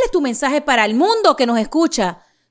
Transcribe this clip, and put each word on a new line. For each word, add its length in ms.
es 60
tu 100
mensaje 400
para 240
el 100
mundo 400
que 100
nos 140
escucha 640